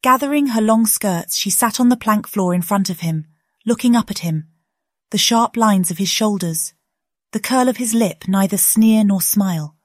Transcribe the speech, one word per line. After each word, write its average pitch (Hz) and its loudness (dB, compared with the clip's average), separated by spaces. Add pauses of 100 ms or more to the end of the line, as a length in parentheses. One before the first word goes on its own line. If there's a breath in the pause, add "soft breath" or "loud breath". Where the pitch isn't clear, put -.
Gathering 277 0
her 226 0
long 220 2
skirts, 185 -4
she - -4
sat 226 -2
on 247 4
the 240 2
plank 214 0
floor 180 -2
in 175 0
front 196 -2
of 175 -8
him, 160 -4 (380)
looking 240 2
up 220 0
at - -8
him, 156 -4 (640)
the 214 -4
sharp 233 0
lines 208 2
of 175 -6
his 190 -2
shoulders, 180 -2 (580)
the 214 -4
curl 254 0
of - -4
his 233 -4
lip, 226 0
neither 196 0
sneer 220 4
nor 196 2
smile. 170 -2